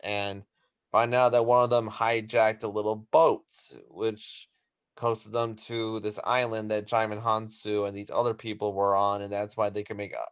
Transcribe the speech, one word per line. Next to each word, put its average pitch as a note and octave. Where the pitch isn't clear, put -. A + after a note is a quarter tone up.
and G2+
find A#2+
out B2
that A#2+
one B2
of A#2+
them A#2
hijacked A2
a A2+
little G#2
boat, C3+
which G#2+
coasted A2+
them A#2
to A2
this G#2
island A2+
that G#2+
Djimon A2
Hounsou A2
and G2+
these G2+
other A#2
people G#2
were G2
on, G2+
and G2+
that's G#2
why G#2
they G#2
could G#2
make, G2+
uh, A1+